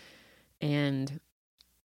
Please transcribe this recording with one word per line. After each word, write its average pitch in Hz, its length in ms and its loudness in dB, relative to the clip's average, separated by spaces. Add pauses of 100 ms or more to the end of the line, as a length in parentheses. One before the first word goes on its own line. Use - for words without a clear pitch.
(600)
And 143 580 0 (720)